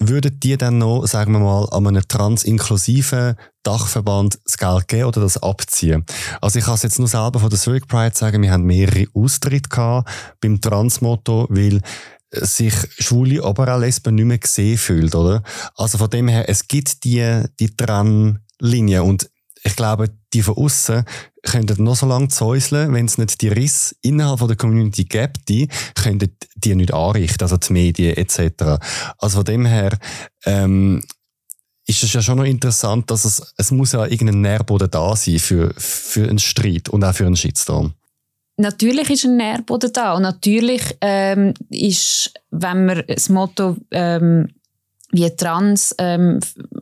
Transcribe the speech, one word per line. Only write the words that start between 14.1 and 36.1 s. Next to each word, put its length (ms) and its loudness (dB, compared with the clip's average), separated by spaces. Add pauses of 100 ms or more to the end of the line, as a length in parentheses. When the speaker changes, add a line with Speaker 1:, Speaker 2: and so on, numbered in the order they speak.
Speaker 1:
nicht 100 4
mehr 140 2
gesehen 400 0
fühlt, 360 0
oder? 300 2 (320)
Also 220 -2
von 120 0
dem 160 0
her, 220 2
es 180 -2
gibt 380 -4
die, 400 0 (160)
die 160 0
Trennlinie 1300 0
und 260 0 (320)
ich 140 -4
glaube, 320 0 (240)
die 80 2
von 160 0
aussen 480 0 (380)
könnten 420 0
noch 120 2
so 100 0
lange 220 2
zäuseln, 640 0
wenn 100 0
es 140 -2
nicht 240 -2
die 60 2
Risse 520 0
innerhalb 380 0
von 100 0
der 80 0
Community 480 0
gäbe, 640 -2 (260)
könnten 400 -2 (200)
die 200 -2
nicht 200 2
anrichten, 480 0
also 160 0
die 160 -2
Medien 420 2
et 140 -2
cetera. 480 0 (400)
Also 200 -2
von 60 0
dem 220 0
her, 320 2 (480)
ähm, 560 2 (840)
ist 180 0
es 80 0
ja 100 0
schon 160 0
noch 60 2
interessant, 640 0
dass 140 0
es, 320 -4
es 160 -2
muss 200 2
ja 140 0
irgendein 360 2
Nährboden 480 0
da 260 0
sein 240 0
für, 360 0
für 520 -4